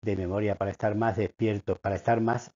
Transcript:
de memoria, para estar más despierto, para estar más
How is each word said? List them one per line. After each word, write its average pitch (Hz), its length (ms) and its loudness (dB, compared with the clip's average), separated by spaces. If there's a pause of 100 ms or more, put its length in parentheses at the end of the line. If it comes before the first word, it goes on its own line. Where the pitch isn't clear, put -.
de 101 120 0
memoria, 98 400 0
para 98 160 -2
estar 107 240 0
más 113 220 2
despierto, 104 580 0
para 98 200 -2
estar 117 240 2
más 117 360 0